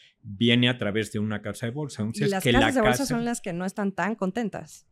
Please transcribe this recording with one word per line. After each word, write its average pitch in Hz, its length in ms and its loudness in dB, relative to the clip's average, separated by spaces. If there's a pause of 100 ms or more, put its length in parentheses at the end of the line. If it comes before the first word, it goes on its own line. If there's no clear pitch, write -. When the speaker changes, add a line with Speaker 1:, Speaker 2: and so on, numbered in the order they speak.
(220)
Speaker 1:
Viene 117 460 4
a 127 100 0
través 104 340 -2
de 110 60 -4
una 107 240 -4
casa 104 240 -8
de 113 60 -6
bolsa. 143 300 -8
Entonces, 202 260 -2
Speaker 2:
Y - 20 2
las 190 120 -2
Speaker 1:
que 127 100 4
la - 80 6
Speaker 2:
casas - 140 4
de 262 60 2
bolsa 214 180 4
Speaker 1:
casa 254 160 -2
Speaker 2:
son 233 100 -2
las 233 160 -4
que 190 120 -8
no 175 120 -4
están 196 280 -2
tan 196 220 -2
contentas. 190 760 -6